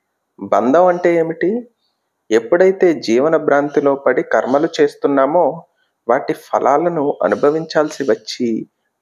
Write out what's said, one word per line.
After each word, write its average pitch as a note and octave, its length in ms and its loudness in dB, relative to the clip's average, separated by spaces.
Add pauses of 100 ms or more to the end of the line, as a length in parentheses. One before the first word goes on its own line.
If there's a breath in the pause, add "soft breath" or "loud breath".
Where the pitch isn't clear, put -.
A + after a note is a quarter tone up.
(400)
బంధం A2 460 2
అంటే F3 300 2
ఏమిటి? E3+ 520 -2 (640)
ఎప్పుడైతే F3 640 2
జీవన C3 440 0
భ్రాంతిలో C#3+ 580 0
పడి C#3 280 0
కర్మలు B2+ 440 0 (140)
చేస్తున్నామో C#3+ 840 0 (460)
వాటి B2+ 240 0
ఫలాలను C#3+ 880 -2
అనుభవించాల్సి D3+ 800 -2
వచ్చి - 640 -4 (340)